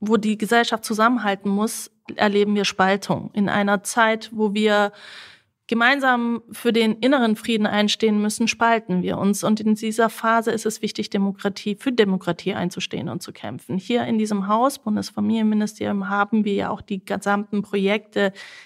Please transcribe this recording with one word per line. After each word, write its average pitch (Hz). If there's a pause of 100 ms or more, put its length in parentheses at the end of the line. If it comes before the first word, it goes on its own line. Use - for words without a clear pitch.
wo 214
die 214
Gesellschaft 226
zusammenhalten 208
muss, 208 (240)
erleben 208
wir 202
Spaltung. 190
In 202
einer 202
Zeit, 220
wo 214
wir 208 (800)
gemeinsam 240
für 233
den 220
inneren 233
Frieden 220
einstehen 208
müssen, 214
spalten 220
wir 180
uns. 202
Und 214
in 214
dieser 220
Phase 226
ist 214
es 220
wichtig, 208
Demokratie, 196
für 269
Demokratie 190
einzustehen -
und 135
zu -
kämpfen. -
Hier 240
in 226
diesem 208
Haus, 240
Bundesfamilienministerium, 208
haben 202
wir 202
ja 196
auch 202
die 190
gesamten 202
Projekte 202 (340)